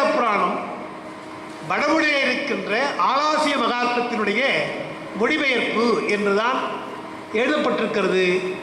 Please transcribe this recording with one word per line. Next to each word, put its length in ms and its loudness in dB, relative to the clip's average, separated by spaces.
புராணம் 420 2
வடமொழியே 540 2
இருக்கின்ற 500 -2
ஆலாசிய 480 2
மகாத்மத்தினுடைய 840 0
மொழிபெயர்ப்பு 680 0
என்றுதான் 500 2
எழுதப்பட்டிருக்கிறது, 920 2